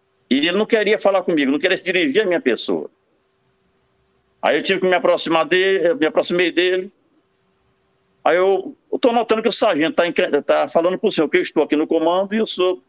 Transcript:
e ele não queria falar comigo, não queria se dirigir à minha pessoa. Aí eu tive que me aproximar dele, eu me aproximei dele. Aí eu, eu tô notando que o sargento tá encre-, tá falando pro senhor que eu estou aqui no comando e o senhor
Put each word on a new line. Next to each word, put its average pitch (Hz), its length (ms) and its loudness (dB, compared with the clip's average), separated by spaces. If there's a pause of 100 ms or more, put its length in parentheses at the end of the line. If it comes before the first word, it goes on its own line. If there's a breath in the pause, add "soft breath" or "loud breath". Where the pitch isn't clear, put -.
(300)
e 143 180 0
ele 180 100 0
não 214 80 0
queria 214 320 2
falar 196 260 2
comigo, 147 280 0
não 147 80 0
queria 180 160 0
se 170 80 -6
dirigir 175 400 0
à - 20 -4
minha 175 140 0
pessoa. 98 500 -2 (1500)
Aí 180 160 0
eu 151 60 -4
tive 180 160 -2
que 185 80 0
me 180 80 2
aproximar 165 500 0
dele, 185 440 2
eu 165 80 0
me 151 80 0
aproximei 175 460 0
dele. 180 400 -2 (1300)
Aí 156 140 2
eu, 190 380 0 (160)
eu - 60 -4
tô 240 140 2
notando 226 300 0
que 226 60 -4
o 208 40 2
sargento 165 440 0
tá 175 120 2
encre-, 143 340 0
tá 151 260 0
falando 175 300 0
pro 196 140 -2
senhor 160 180 0
que 175 80 0
eu 180 40 2
estou 156 220 0
aqui 151 120 0
no 151 100 0
comando 170 480 0
e 220 80 0
o 220 60 -2
senhor 185 420 -2